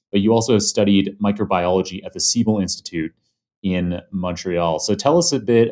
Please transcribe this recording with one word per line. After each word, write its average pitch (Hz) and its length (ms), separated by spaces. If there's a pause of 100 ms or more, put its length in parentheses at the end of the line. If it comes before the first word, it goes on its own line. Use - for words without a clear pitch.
(120)
but 101 100
you 107 120
also 113 200
have 104 100
studied 101 600
microbiology 95 840
at - 80
the 92 60
Siebel 107 400
Institute 87 540 (480)
in 90 400 (100)
Montreal. 85 680
So 101 160
tell 147 220
us 170 140
a 135 80
bit 117 320